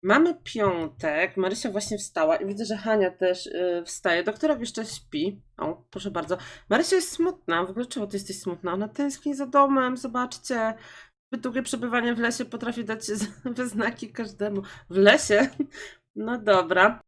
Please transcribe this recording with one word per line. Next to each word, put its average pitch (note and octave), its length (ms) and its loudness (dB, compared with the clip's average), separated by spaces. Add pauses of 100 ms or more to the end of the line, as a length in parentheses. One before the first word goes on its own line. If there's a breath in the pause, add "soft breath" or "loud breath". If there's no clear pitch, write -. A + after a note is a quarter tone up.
Mamy D4+ 320 6
piątek, E3+ 1000 -2
Marysia G3 340 -2
właśnie G#3 280 -4
wstała D#3+ 380 0
i F#3+ 100 -4
widzę, G3+ 180 -4
że G#3+ 120 -4
Hania G#3 340 2
też, F#3 360 -2
y, F3 400 -2
wstaje. F3 380 -2
Doktorek A#3+ 360 0
jeszcze A#3 240 -6
śpi. F#3 580 -6 (140)
O, D#3 340 -6
proszę G3 200 -8
bardzo. F3 280 -4 (300 loud breath)
Marysia D#4+ 280 4
jest F4+ 160 0
smutna. B3 520 0
W F#3 60 -6
ogóle A#3 160 -4
czemu G#3+ 200 -6
ty G3+ 100 -8
jesteś G3 240 -8
smutna? F3 320 -4
Ona G3+ 160 -2
tęskni C#4+ 460 -4
za C4+ 120 -4
domem, C4 500 4
zobaczcie. B3 760 -4 (520 loud breath)
Zbyt A#3 160 -8
długie B3+ 200 -2
przebywanie A#3+ 520 -2
w A3 40 -4
lesie A#3+ 260 0
potrafi A#3 400 -6
dać A3 200 -6
z-, G#3 240 -4 (160)
<laughs> A#3+ 120 -6
we B3+ 100 -2
znaki A3 460 -4
każdemu. G#3 500 -4 (280 loud breath)
W F3 60 -2
lesie? C4 520 6 (680 loud breath)
No A3+ 220 -4
dobra. G3 680 4